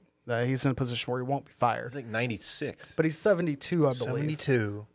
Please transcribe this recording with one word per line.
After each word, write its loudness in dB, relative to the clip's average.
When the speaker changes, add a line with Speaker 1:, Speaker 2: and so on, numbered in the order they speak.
Speaker 1:
Uh, 0
he's 2
in 4
a 2
position -4
where -2
he -6
won't -2
be -20
fired. 0
Speaker 2:
He's, -12
like, -10
ninety-six. -2
Speaker 1:
But 2
he's 0
seventy-two, 2
I 4
believe. -4
Speaker 3:
Seventy-two. 0